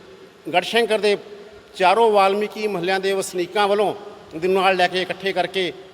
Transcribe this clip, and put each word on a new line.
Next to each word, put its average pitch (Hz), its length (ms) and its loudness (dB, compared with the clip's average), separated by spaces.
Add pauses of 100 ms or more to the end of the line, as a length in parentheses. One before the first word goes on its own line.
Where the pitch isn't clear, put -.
(520)
ਗੜਸ਼ੰਕਰ 214 460 0
ਦੇ 202 180 2 (600)
ਚਾਰੋਂ 202 360 4
ਵਾਲਮੀਕੀ 202 540 2
ਮਹੱਲਿਆਂ 190 340 -2
ਦੇ 196 120 -2
ਵਸਨੀਕਾਂ 190 560 -2
ਵੱਲੋਂ 202 260 2 (420)
ਦੇ 165 120 -2
ਨਾਲ 190 280 2
ਲੈ 180 120 4
ਕੇ 185 140 -2
ਇਕੱਠੇ 180 300 -6
ਕਰਕੇ 175 400 -2 (220)